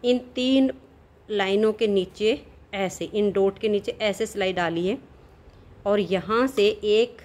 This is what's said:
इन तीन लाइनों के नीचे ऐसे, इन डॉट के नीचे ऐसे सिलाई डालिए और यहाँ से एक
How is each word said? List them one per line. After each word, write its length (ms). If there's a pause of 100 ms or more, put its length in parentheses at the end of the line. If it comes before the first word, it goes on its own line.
इन 140 (180)
तीन 360 (580)
लाइनों 440
के 140
नीचे 520 (360)
ऐसे, 300
इन 260
डॉट 280
के 100
नीचे 240
ऐसे 320
सिलाई 280
डालिए 440 (880)
और 160
यहाँ 460
से 200 (180)
एक 400